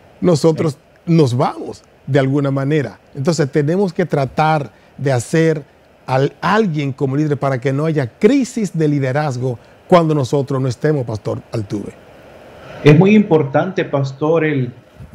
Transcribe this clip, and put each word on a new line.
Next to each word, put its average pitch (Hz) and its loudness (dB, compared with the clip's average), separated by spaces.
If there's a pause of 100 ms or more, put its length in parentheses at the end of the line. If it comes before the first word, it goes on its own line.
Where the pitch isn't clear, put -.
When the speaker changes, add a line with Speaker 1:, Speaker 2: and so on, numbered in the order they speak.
(220)
Speaker 1:
Nosotros 165 2
Speaker 2:
Sí. - -8
Speaker 1:
nos 139 4
vamos 240 -6 (240)
de 139 0
alguna 139 0
manera. 139 -2 (160)
Entonces 147 -2
tenemos 165 0
que 180 -2
tratar 151 -2 (240)
de 139 -2
hacer 156 0 (440)
a 135 0 (140)
alguien 160 0
como 135 -4
líder 147 0
para 135 -2
que 135 -2
no 143 -2
haya 151 -2 (120)
crisis 233 0
de 156 0
liderazgo 131 -2 (280)
cuando 165 4
nosotros 139 -2
no 135 -2
estemos, 143 -2
Pastor 113 -8 (100)
Altuve. 107 -8 (880)
Speaker 2:
Es 147 8
muy 196 6
importante, 165 2
Pastor, 151 -2
el, 135 -2 (420)